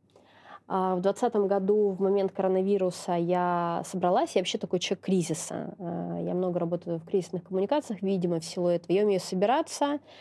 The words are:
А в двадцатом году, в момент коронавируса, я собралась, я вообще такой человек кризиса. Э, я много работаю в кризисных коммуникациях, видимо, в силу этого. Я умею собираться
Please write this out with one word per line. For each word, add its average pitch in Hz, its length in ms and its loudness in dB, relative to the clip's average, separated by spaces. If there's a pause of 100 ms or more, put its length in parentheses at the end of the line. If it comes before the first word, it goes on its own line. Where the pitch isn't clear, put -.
(680)
А 185 260 0
в 180 60 0
двадцатом 208 460 2
году, 202 440 2
в 185 100 -6
момент 196 320 2
коронавируса, 190 800 0
я 175 720 0
собралась, 185 500 0
я 196 60 4
вообще 185 160 -2
такой 185 220 -4
человек - 260 -4
кризиса. 165 720 -2
Э, 170 460 -6
я 175 80 -4
много 180 260 -2
работаю 170 400 -2
в 165 60 -14
кризисных 180 400 -2
коммуникациях, 196 560 -2
видимо, 180 400 0
в 165 40 -10
силу 175 220 -2
этого. 170 240 0
Я 196 120 4
умею 196 180 2
собираться 285 760 0 (220)